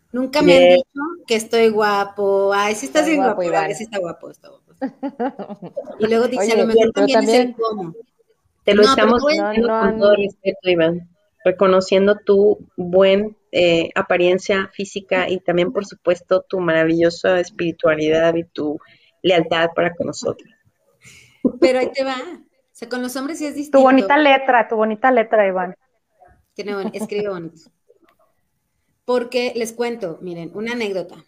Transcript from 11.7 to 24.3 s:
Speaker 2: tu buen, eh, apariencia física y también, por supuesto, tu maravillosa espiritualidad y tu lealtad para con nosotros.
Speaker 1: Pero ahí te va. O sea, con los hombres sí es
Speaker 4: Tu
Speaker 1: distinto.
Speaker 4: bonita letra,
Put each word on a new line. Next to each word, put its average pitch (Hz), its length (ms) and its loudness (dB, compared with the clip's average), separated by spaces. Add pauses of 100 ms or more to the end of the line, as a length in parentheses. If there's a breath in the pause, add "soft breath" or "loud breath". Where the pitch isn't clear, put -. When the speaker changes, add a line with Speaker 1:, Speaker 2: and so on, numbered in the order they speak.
Speaker 2:
tu 202 340 2 (180)
buen, 190 600 2 (160)
eh, 170 420 2
apariencia 190 800 0
física 190 560 -4
y 180 120 -4
también, 175 320 -2
por 202 140 -6
supuesto, 185 640 -2
tu 185 120 -6
maravillosa 170 800 0
espiritualidad 165 920 0
y 170 100 -4
tu 151 340 -8 (440 soft breath)
lealtad 170 520 0
para 170 200 -2
con - 140 -8
nosotros. - 400 -10 (1120 soft breath)
Speaker 1:
Pero 254 180 2
ahí 254 140 -2
te 269 120 -4
va. 262 120 -6
O - 640 -18
sea, 233 100 -16
con 247 140 -8
los 254 140 -8
hombres 277 220 -8
sí 302 80 -8
es 277 80 -10
Speaker 4:
Tu 277 40 -10
Speaker 1:
distinto. 285 240 2
Speaker 4:
bonita 269 360 4
letra, 269 500 4